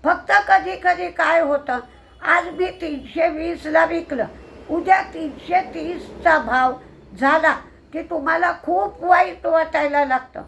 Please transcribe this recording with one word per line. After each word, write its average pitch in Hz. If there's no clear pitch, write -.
फक्त 339
कधी 381
कधी 359
काय 330
होतं, 277
आज 339
मी 349
तीनशे 330
वीसला 320
विकलं, 330
उद्या 370
तीनशे 320
तीसचा 330
भाव 254
झाला 302
की 320
तुम्हाला 330
खूप 381
वाईट 359
वाटायला 311
लागतं. 262